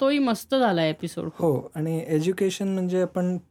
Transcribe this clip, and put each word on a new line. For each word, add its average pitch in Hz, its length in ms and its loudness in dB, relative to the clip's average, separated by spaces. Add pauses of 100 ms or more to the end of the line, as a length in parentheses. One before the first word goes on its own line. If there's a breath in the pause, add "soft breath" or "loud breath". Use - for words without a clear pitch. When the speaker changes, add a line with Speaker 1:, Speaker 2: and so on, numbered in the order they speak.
Speaker 1:
तोही 277 180 2
मस्त 254 360 0
झाला 196 320 4
एपिसोड. 165 480 -4
Speaker 2:
हो, 151 400 0
आणि 160 340 -4
एज्युकेशन 185 600 0
म्हणजे 185 340 0
आपण 180 360 -2 (120)